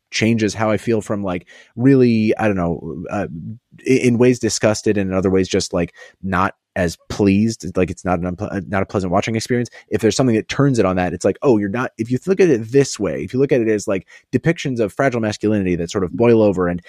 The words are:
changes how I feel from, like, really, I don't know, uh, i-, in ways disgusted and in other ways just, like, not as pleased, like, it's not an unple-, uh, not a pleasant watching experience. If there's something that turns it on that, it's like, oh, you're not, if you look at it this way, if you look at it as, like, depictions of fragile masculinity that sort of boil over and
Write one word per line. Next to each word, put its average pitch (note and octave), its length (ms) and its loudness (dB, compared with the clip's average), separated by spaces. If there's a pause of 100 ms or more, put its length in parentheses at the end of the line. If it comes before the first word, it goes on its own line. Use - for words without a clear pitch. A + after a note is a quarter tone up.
(120)
changes A2 420 0
how G#2+ 180 -2
I G#2 40 0
feel A2+ 240 -2
from, G2+ 220 -6
like, F#2 240 -6 (300)
really, A#2+ 600 4
I G#2+ 120 0
don't G2+ 80 0
know, E2+ 540 -4
uh, F2+ 180 -6 (600)
i-, B2+ 40 4
in B2 260 2
ways B2 220 4
disgusted G#2+ 580 0
and F#2+ 100 -2
in F#2 80 -2
other F#2+ 140 0
ways F#2+ 160 2
just, - 260 -2
like, E2+ 220 -4 (260)
not F#2+ 360 -2 (180)
as F2+ 240 -2 (100)
pleased, G2+ 680 0
like, F#2 140 0
it's - 140 -12
not F2+ 140 -2
an E2+ 60 -6
unple-, F2+ 280 -8
uh, G2 140 -6
not F#2+ 160 -2
a F#2+ 40 -6
pleasant F#2 260 -4
watching A2 240 0
experience. A#2+ 340 -2 (160)
If G#2 140 -4
there's G#2+ 160 2
something B2+ 180 2
that G#2+ 140 -2
turns C#3 320 0
it F#2+ 40 4
on F#2 120 0
that, F2+ 160 -2
it's F2 120 -6
like, G2 180 0
oh, B2 160 4
you're G2+ 100 -2
not, A#2+ 280 -4
if A2+ 140 -6
you B2+ 160 -2
look F#3+ 140 0
at F3+ 100 4
it A2+ 220 -2
this C3+ 260 2
way, D#2 240 -4
if G2 100 -12
you B2+ 60 -2
look C#3 140 2
at C3 80 2
it A2 80 0
as, G#2+ 180 -2
like, G2 220 -4 (240)
depictions C3+ 480 -2
of G2+ 120 -2
fragile B2 280 0
masculinity G#2+ 560 0
that E2+ 160 -6
sort G2 100 -2
of F2 100 -4
boil A#2 300 4
over F#2 240 2
and F2 220 -4